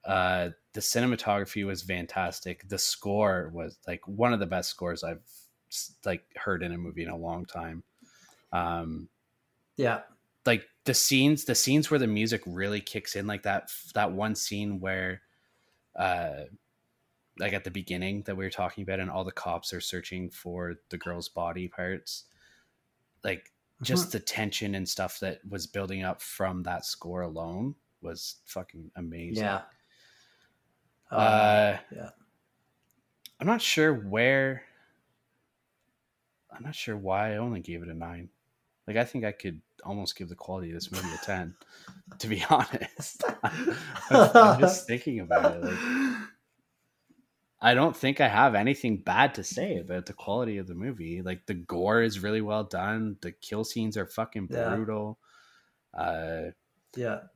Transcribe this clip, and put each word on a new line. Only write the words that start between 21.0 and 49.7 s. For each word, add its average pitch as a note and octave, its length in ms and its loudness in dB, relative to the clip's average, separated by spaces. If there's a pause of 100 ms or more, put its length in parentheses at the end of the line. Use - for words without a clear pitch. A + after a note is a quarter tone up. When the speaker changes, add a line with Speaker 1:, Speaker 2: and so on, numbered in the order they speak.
Speaker 1:
body F2 380 -6
parts, - 580 -8 (1000)
like, - 280 -6 (300)
just F3 280 0
Speaker 2:
Mm-hmm. - 20 -8
Speaker 1:
the G#2+ 100 -4
tension G#2 540 -4
and F#2+ 140 -4
stuff - 300 -4
that - 280 -6
was G2 200 -10
building F#2+ 360 -6
up F#2 180 -4
from F#2 420 -4
that F2 220 -4
score F2+ 360 -6
alone F2 540 -6 (260)
was E2+ 440 -10
fucking E2+ 500 -12
amazing. E2+ 500 -6
Speaker 2:
Yeah. G2 160 -2 (1500)
Oh, - 60 0
Speaker 1:
Uh, G#2+ 600 6 (140)
Speaker 2:
yeah. - 180 -12 (1300)
Speaker 1:
I'm D3+ 80 -2
not A3+ 140 2
sure D#3 320 4
where, B2+ 680 2 (1900)
I'm A#2+ 120 -16
not D3 120 -10
sure G#2+ 220 -6
why G2+ 360 0
I G#2 40 -2
only A2+ 240 -4
gave E2+ 220 -8
it E2+ 60 -10
a E2 40 -12
nine. E2 360 -10 (580)
Like, G#2+ 100 -2
I A#2+ 80 2
think A#2+ 180 -6
I G#2+ 80 -2
could F2 300 -10 (240)
almost G2 320 -6
give F#2 120 -10
the F2 60 -12
quality F#2 360 -10
of - 40 -10
this E2+ 160 -10
movie F#2+ 220 -6
a - 120 -10
ten, F2+ 300 -4 (600)
to A2+ 100 -8
be G2 180 -2
<laughs> - 40 -6
honest. - 760 2 (200)
I'm, B3+ 340 0 (340)
I'm G#3+ 480 12
just F#3 280 6
Speaker 2:
<laughs> - 0 -
Speaker 1:
thinking A#2+ 340 -2
about - 340 4
it. C5 80 -6
Like, - 140 -2 (1800)
I A#2+ 120 8
don't C#3 220 6
think C#3 260 2
I C3 60 8
have A2 280 8
anything A2+ 420 2
bad A#2 380 4
to G2 80 -8
say D#3+ 340 -4